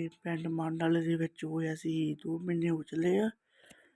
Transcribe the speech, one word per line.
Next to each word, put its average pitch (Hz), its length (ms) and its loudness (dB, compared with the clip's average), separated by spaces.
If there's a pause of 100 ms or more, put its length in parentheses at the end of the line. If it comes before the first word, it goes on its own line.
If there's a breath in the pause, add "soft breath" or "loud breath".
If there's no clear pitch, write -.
(240)
ਪਿੰਡ 165 260 -2
ਮਾਂਡਾਲੇ 165 520 2
ਦੇ 165 160 2
ਵਿੱਚ 165 280 -4
ਹੋਇਆ 160 300 -2
ਸੀ, 160 400 -2
ਦੋ 165 240 -6
ਮਹੀਨੇ 170 320 0
ਹੋ 156 120 0
ਚੱਲੇ 180 360 2
ਆ, 220 100 2 (680 soft breath)